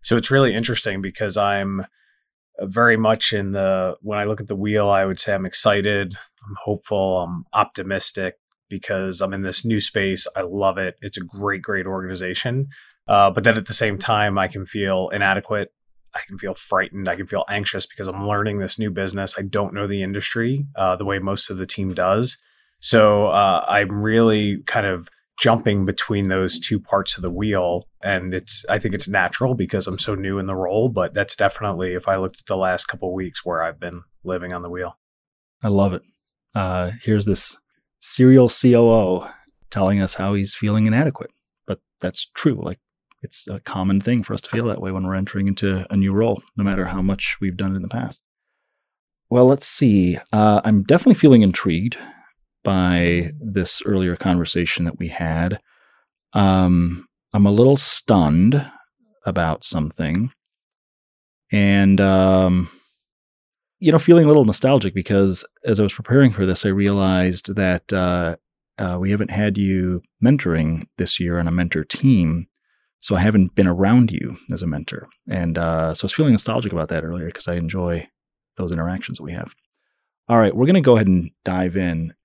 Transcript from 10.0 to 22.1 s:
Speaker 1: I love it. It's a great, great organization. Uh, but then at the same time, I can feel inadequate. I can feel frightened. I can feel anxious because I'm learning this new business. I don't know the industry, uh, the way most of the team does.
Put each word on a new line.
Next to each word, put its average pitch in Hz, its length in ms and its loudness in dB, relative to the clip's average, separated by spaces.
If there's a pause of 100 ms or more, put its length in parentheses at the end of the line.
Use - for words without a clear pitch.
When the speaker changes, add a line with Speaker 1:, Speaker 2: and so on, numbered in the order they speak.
Speaker 1:
I 95 60 -4
love 95 360 -2
it. 92 220 -6
It's 101 160 -12
a 95 80 -10
great, 98 380 -6
great 98 240 -6
organization. 95 840 -6 (400)
Uh, 101 220 4
but 95 140 -4
then 113 120 4
at 104 100 -6
the - 80 -6
same 104 240 -2
time, 104 400 -2
I 95 80 0
can 95 180 -10
feel 95 460 -4
inadequate. 98 640 -2 (420)
I - 120 -10
can 95 120 -18
feel 95 160 -10
frightened. 95 540 -4
I 92 80 -4
can 95 100 -10
feel 98 220 -4
anxious 101 380 -6
because 98 220 -12
I'm 98 200 -8
learning 104 300 -2
this 95 200 -8
new 107 120 -4
business. 98 480 -6
I 98 40 -8
don't 98 320 -4
know 101 120 -6
the 101 160 -4
industry, 117 640 -4 (100)
uh, 92 200 0
the 98 80 -10
way 98 140 -4
most 98 320 -4
of 98 60 -8
the 92 100 -8
team 95 280 -6
does. 98 440 0 (400)